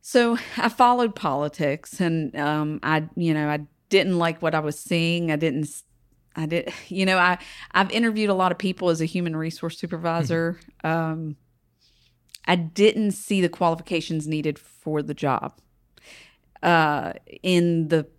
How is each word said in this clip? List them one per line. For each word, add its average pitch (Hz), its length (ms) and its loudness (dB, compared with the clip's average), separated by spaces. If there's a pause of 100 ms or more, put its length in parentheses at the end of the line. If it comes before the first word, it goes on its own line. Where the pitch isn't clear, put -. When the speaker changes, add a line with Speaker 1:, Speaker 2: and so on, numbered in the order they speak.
Speaker 1:
So 233 380 2 (180)
I 240 120 0
followed 240 460 4
politics, 147 840 -4
and, 165 360 0
um, 151 460 -2
I, 156 320 0
you 165 200 0
know, 151 140 0
I 151 120 -2 (300)
didn't 185 280 4
like 165 220 0
what 160 140 0
I 156 60 2
was 151 180 -4
seeing. 170 520 -2
I 151 60 0
didn't 151 280 0
s-, - 200 -12 (500)
I 160 120 -4
did, 170 260 -4 (160)
you 190 160 -2
know, 190 140 4
I, 180 200 4 (340)
I've 196 180 2
interviewed 220 400 2
a 196 40 4
lot 185 180 2
of 175 60 -4
people 185 300 0
as 165 120 2
a 160 40 0
human 165 320 -2
resource 160 420 -6
supervisor. 165 800 -2 (260)
Speaker 2:
Mm-hmm. 160 40 0 (240)
Speaker 1:
Um, 160 240 -8 (1080)
I 180 100 2
didn't 202 560 2
see 196 300 -2
the 175 80 2
qualifications 165 760 -2
needed 151 320 -2
for - 440 -6
the 151 120 -8
job, - 440 -2 (1040)
uh, 156 500 2 (300)
in 175 460 2
the 160 180 2 (120)